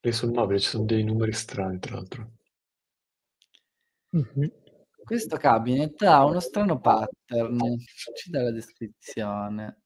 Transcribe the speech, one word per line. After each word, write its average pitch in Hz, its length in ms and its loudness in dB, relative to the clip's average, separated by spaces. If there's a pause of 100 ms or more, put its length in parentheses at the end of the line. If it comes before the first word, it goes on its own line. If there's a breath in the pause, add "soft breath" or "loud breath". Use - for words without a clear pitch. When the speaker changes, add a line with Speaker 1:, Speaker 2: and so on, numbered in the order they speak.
Speaker 1:
Lì 120 120 0
sul 117 200 -2
mobile 101 260 2
ci - 100 0
sono 110 160 -2
dei 110 200 2
numeri 110 280 0
strani, 95 460 -4
tra 98 160 -10
l'altro. 98 360 -10 (1800)
Speaker 2:
Mhm. 143 420 0 (520)
Speaker 3:
Questo 220 340 -4
cabinet 127 640 2
ha 147 220 8
uno 156 140 2
strano 185 420 0
pattern, 117 800 0 (560)
ci - 160 -14
dà 147 120 -2
la 120 100 0
descrizione. 107 1300 -8